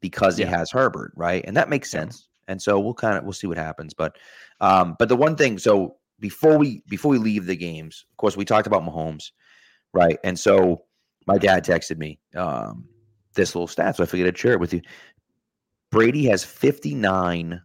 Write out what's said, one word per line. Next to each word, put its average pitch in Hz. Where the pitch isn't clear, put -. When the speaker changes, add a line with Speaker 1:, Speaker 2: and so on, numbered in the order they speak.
Speaker 1:
because 92
he 107
Speaker 2:
Yeah. 87
Speaker 1:
has 82
Herbert, -
right? 87
And 98
that -
makes -
Speaker 2:
Yeah. 85
Speaker 1:
sense. -
And 95
so 101
we'll 113
kinda, 101
we'll 98
see -
what 85
happens. 78
But, 80
um, 92
but 117
the 123
one 151
thing, 123
so 98
before 151
we, 143
before 123
we 131
leave 107
the 90
games, 80
of -
course, 104
we 101
talked 107
about 101
Mahomes, 80
right? 85
And 90
so 92
my 98
dad 92
texted 82
me, 76
um, 58
this 92
little 87
stat, 87
so 87
I -
figured 90
I'd 87
share 123
it 87
with 87
you. 87
Brady 120
has 98
fifty-nine 95